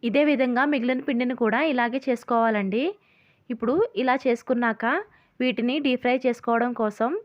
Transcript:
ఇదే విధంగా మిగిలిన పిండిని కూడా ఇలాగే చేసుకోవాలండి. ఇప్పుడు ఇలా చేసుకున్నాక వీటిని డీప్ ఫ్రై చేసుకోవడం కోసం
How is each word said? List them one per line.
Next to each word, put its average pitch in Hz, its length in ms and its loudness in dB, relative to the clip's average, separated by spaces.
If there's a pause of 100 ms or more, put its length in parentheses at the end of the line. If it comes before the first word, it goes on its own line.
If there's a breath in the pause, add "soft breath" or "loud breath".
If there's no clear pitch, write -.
ఇదే 277 220 2
విధంగా 254 420 2
మిగిలిన 254 340 0
పిండిని 247 360 -2
కూడా 226 180 2 (100)
ఇలాగే 247 360 0
చేసుకోవాలండి. 226 760 0 (720 soft breath)
ఇప్పుడు 233 220 -2 (280)
ఇలా 262 220 2
చేసుకున్నాక 233 600 -2 (580 soft breath)
వీటిని 247 340 0 (100)
డీప్ 247 180 0
ఫ్రై 254 120 2 (100)
చేసుకోవడం 233 540 0
కోసం 220 280 0 (160)